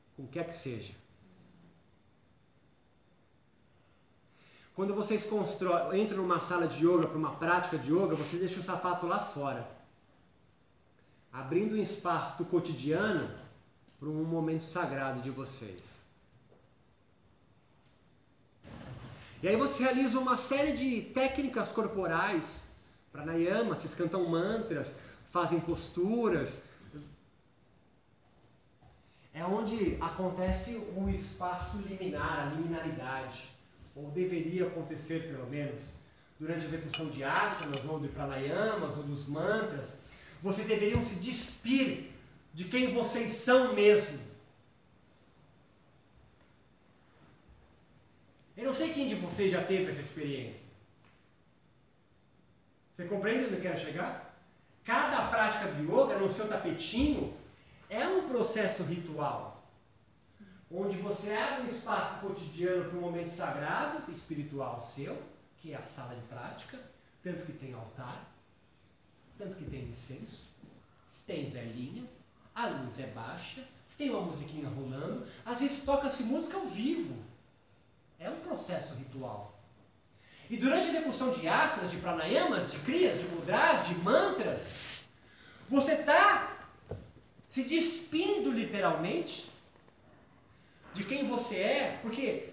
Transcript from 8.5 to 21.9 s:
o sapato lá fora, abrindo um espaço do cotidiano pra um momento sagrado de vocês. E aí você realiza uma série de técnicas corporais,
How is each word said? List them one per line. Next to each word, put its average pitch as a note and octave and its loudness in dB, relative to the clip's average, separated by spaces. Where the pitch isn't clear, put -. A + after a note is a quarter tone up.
o F3 -6
sapato F3 -2
lá F#3+ 2
fora, C3+ -4
abrindo E3 0
um G#3 4
espaço E3 -2
do E3 -2
cotidiano E3 2
pra D3+ -6
um D#3 -2
momento D#3+ 0
sagrado C3+ -2
de C3 -6
vocês. A2+ -12
E E3+ 2
aí G#3 8
você C4 4
realiza B3+ 4
uma B3 4
série C#4+ 2
de A#3+ 0
técnicas C4 2
corporais, F#3 0